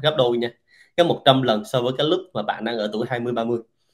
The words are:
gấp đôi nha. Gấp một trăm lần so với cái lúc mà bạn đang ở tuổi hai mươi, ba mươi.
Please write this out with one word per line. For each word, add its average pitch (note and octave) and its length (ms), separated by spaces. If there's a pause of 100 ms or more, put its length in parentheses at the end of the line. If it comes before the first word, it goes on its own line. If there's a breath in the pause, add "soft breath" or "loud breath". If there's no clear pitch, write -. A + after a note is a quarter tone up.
gấp D3+ 140
đôi A#2+ 200
nha. A#2+ 140 (460 soft breath)
Gấp F3 60
một D3 220
trăm C3 160
lần G#2+ 240
so B2+ 160
với B2+ 160
cái D3+ 100
lúc F3+ 140 (120)
mà A2 80
bạn G#2+ 240
đang A#2 120
ở G#2+ 160
tuổi A2+ 160
hai A#2+ 100
mươi, A#2+ 140
ba A#2 100
mươi. A#2 160 (340)